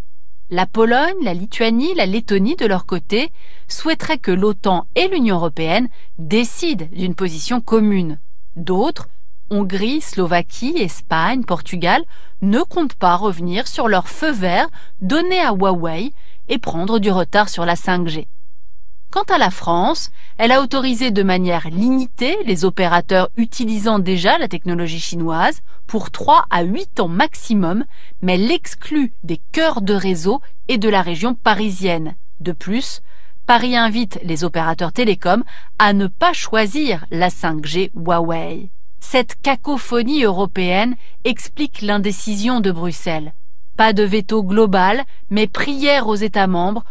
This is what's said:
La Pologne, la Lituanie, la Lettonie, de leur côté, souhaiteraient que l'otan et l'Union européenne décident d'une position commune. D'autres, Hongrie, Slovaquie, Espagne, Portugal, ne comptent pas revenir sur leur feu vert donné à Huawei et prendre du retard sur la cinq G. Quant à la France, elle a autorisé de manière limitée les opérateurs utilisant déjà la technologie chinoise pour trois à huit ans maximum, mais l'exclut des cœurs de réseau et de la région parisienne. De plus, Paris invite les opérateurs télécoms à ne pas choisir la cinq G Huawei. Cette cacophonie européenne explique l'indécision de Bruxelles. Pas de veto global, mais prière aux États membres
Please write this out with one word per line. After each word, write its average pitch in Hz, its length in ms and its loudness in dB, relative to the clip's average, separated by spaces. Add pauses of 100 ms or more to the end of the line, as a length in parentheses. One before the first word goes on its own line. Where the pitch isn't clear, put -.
(500)
La 180 160 2
Pologne, 262 580 2
la 196 100 0
Lituanie, 226 640 0
la 262 100 2
Lettonie, 208 520 0
de - 80 0
leur 190 200 2
côté, 214 460 0 (380)
souhaiteraient - 480 0
que - 140 0
l'otan 190 640 2
et 359 120 2
l'Union 247 300 2
européenne 170 500 0 (300)
décident 208 760 0
d'une 180 240 -2
position 185 460 -2
commune. 202 580 2 (380)
D'autres, 185 500 0 (440)
Hongrie, 202 500 0
Slovaquie, 180 800 0
Espagne, 185 680 0
Portugal, 185 580 0 (380)
ne 196 180 2
comptent 330 360 0
pas 175 200 2
revenir 185 540 -2
sur 254 180 -2
leur 190 220 2
feu 311 220 -2
vert 196 360 0 (320)
donné 339 400 2
à 285 140 2
Huawei 185 580 0 (360)
et - 100 -2
prendre 196 420 0
du 202 120 2
retard 196 360 2
sur 175 180 -2
la 170 120 2
cinq 180 320 0
G. 156 180 -4 (840)
Quant 403 140 0 (100)
à 359 40 4
la 214 140 4
France, 185 580 0 (280)
elle 226 140 4
a 269 100 6
autorisé 254 500 0
de 196 120 2
manière 180 460 0
limitée 254 760 0
les 180 200 0
opérateurs 180 720 2
utilisant 220 640 0
déjà 190 380 2
la 302 120 -2
technologie 170 500 -2
chinoise 170 600 0 (260)
pour 208 240 -2
trois - 380 4
à 175 140 2
huit 233 360 -2
ans 196 80 2
maximum, 202 800 0 (360)
mais 185 140 2
l'exclut 269 800 0 (100)
des 165 160 -2 (140)
cœurs 311 280 0
de 196 120 2
réseau 190 480 0 (260)
et 254 100 2
de 214 120 2
la 196 120 4
région 175 340 0
parisienne. 185 800 0 (260)
De 165 100 -2
plus, - 500 -2 (440)
Paris 240 320 4
invite 226 460 0
les 165 200 -2
opérateurs 165 480 0
télécoms 214 520 2 (360)
à 208 140 6
ne 196 140 2
pas 330 260 2
choisir 220 800 0
la 175 180 2
cinq 156 360 -2
G 170 300 -2
Huawei. 170 760 -2 (280)
Cette - 420 0
cacophonie 269 840 0
européenne 196 720 2 (280)
explique - 580 -2
l'indécision 208 760 0
de 196 120 2
Bruxelles. 165 600 -2 (440)
Pas 220 160 6
de 202 100 4
veto 208 400 0
global, 202 600 2 (260)
mais 214 160 2
prière 277 600 0
aux 214 80 0
États 202 300 0
membres 190 460 0